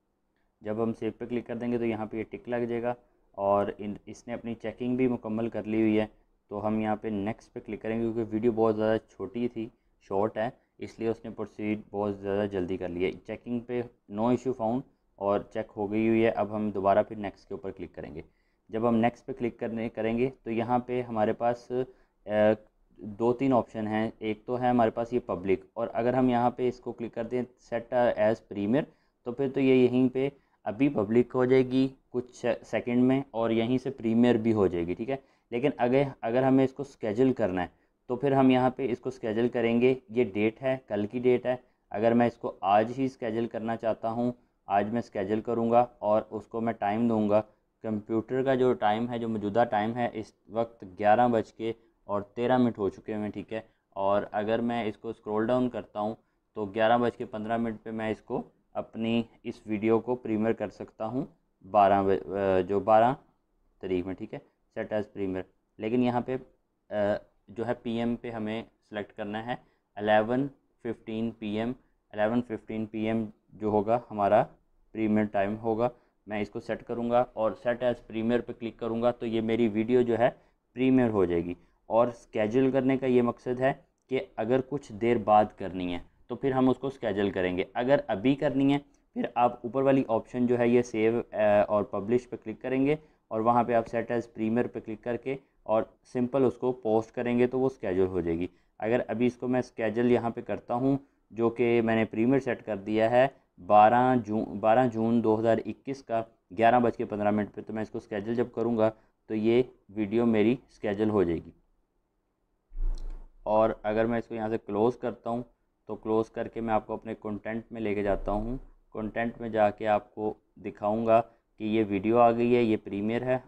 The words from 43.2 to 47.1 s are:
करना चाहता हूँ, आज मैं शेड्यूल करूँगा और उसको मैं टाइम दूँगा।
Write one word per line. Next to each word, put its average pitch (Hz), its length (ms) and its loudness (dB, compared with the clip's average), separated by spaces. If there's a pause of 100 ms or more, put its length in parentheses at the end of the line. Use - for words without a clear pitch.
करना 113 300 -6
चाहता 113 320 -4
हूँ, 120 260 -2 (340)
आज 101 240 2
मैं 117 80 -2
शेड्यूल 107 400 -4
करूँगा 117 480 2 (140)
और 107 300 0
उसको 107 280 -8
मैं 113 140 -2
टाइम 107 340 -2
दूँगा। 107 320 2 (420)